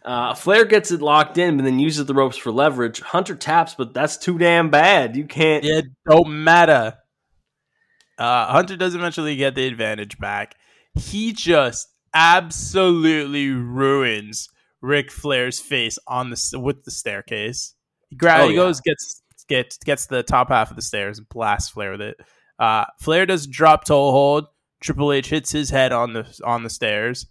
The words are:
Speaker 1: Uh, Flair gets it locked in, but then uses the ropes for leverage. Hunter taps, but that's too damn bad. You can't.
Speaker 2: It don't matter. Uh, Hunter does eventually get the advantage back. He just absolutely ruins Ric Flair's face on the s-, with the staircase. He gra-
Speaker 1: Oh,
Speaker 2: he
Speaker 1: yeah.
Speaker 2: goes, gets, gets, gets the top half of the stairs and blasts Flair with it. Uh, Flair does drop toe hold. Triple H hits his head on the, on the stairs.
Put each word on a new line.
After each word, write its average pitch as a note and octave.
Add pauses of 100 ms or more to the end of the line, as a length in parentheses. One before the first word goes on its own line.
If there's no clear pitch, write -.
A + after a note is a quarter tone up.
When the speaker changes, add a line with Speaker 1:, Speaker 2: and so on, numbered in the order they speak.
Speaker 1:
Uh, B2
Flair G#3+
gets G#3
it E3
locked D3+
in, F3
but C3+
then C3
uses D3
the C#3
ropes C3+
for -
leverage. B2
Hunter F3+
taps, E3
but A#2+
that's D3
too F3+
damn E3+
bad. D3
You D3
can't. D3+
Speaker 2:
It D#3 (200)
don't D#3 (160)
matter. D#3+ (1200)
Uh, A#2+
Hunter F3+
does F3+
eventually E3
get C3+
the C3
advantage G#2+
back. G2+ (380)
He A3
just D3 (260)
absolutely D#3+
ruins B2 (320)
Ric C#3+
Flair's B2+
face A#2 (100)
on B2+
the A#2+
s-, -
with C3+
the -
staircase. G#2+ (360)
He C#3
gra- E3
Speaker 1:
Oh, C#3+
Speaker 2:
he D#3
Speaker 1:
yeah. F3
Speaker 2:
goes, E3+
gets, - (240)
gets, B2+
gets -
the B2+
top B2+
half A2+
of -
the A#2
stairs G#2
and A2
blasts G#2
Flair G2+
with G2
it. G#2 (460)
Uh, A2 (140)
Flair E3+
does F3
drop D#3
toe C#3+
hold. C#3+ (340)
Triple C#3+
H C3+
hits D3+
his D3
head C3
on A#2+
the, A2+
on A#2
the A#2
stairs. A2